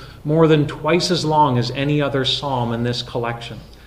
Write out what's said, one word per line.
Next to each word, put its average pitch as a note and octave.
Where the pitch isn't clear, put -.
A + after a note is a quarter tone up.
more D#3+
than D3+
twice E3+
as D3+
long D3+
as B2
any C#3+
other C3+
psalm B2+
in A#2
this A#2+
collection, A#2